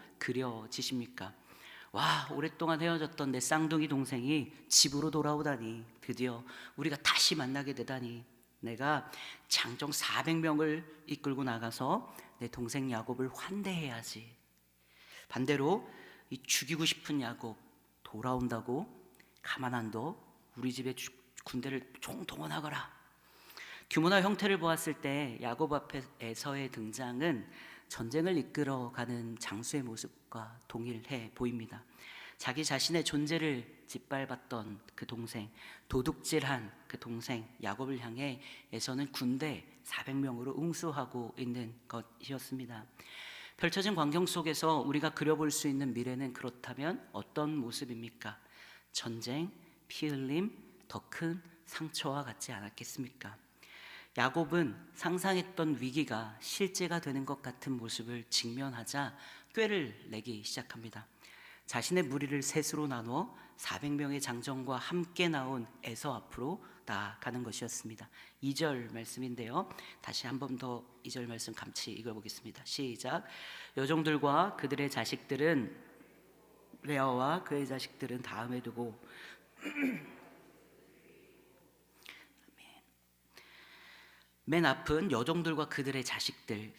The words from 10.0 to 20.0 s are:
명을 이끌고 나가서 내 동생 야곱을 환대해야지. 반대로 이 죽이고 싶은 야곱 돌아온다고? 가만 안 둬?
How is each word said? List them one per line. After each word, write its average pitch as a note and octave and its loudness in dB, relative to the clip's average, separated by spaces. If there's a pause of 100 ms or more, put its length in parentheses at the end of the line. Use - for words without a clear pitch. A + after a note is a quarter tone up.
명을 D#3 2
이끌고 C#3 0
나가서 B2+ 0 (240)
내 A#2+ -4
동생 C3 -2
야곱을 B2 0
환대해야지. D#3 -4 (1000)
반대로 C#3+ 4 (420)
이 C3 -8
죽이고 D3+ 2
싶은 D3+ 2
야곱 A#2 -4 (460)
돌아온다고? B2 0 (460)
가만 B2+ -2
안 A#2 0
둬? B2 -4 (380)